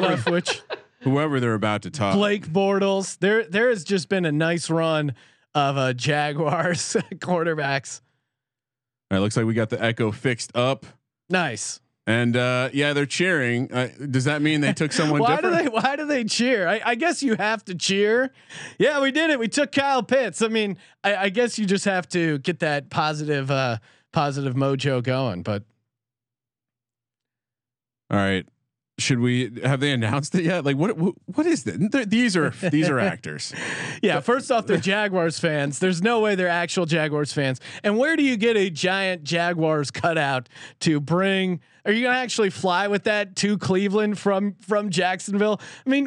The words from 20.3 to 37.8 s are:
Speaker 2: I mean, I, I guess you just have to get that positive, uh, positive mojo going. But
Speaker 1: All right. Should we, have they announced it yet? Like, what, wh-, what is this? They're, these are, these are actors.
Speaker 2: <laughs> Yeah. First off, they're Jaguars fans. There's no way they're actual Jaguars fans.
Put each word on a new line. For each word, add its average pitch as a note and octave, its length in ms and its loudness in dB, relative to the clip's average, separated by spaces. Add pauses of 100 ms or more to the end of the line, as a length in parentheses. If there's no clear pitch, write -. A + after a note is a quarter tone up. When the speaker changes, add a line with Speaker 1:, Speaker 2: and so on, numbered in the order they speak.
Speaker 2:
I A3+ 80 2
mean, G#3+ 300 -2 (260)
I, G3+ 120 2
I F#3+ 120 0
guess A3 300 0
you G#3+ 80 0
just F#3+ 180 2
have F#3 260 0
to E3 280 0
get E3 220 -4
that D3 300 -2
positive, D3+ 600 -2
uh, C3 280 0 (340)
positive C#3 420 0
mojo C3+ 480 0
going. B2+ 400 -2
But G#2 220 -4 (2500)
Speaker 1:
All G2+ 80 2
right. G2 280 0 (520)
Should C3 220 0
we, B2 300 0 (120)
have C3 180 0
they C#3+ 120 0
announced B2+ 440 -2
it F3+ 80 0
yet? E3+ 200 0
Like, C#3 140 0
what, F#3+ 180 0
wh-, F3+ 400 -4
what D4+ 80 2
is E4 200 0
this? F2 120 -4 (140)
They're, C4 160 0
these A3+ 280 2
are, D3+ 140 2 (220)
these D#3+ 180 4
are C#3 100 2
actors. E2+ 600 -2
Speaker 2:
<laughs> - 60 -8 (380)
Yeah. D#3+ 180 4
First B3+ 320 0
off, A3+ 140 0
they're G3 100 2
Jaguars F#3 640 0
fans. C#3+ 400 0
There's F3+ 220 2
no A3+ 180 2
way G#3+ 140 2
they're F#3 140 0
actual F3 380 0
Jaguars D3+ 460 0
fans. C3+ 280 0 (220)